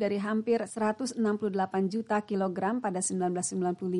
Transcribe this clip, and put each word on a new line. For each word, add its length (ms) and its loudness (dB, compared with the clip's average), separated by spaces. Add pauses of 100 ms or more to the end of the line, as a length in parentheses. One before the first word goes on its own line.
dari 160 2
hampir 480 0
seratus 480 -2
enam 240 2
puluh 160 -2
delapan 320 2
juta 400 0
kilogram 560 0
pada 240 -2
sembilan 320 0
belas 160 -4
sembilan 240 0
puluh 220 -2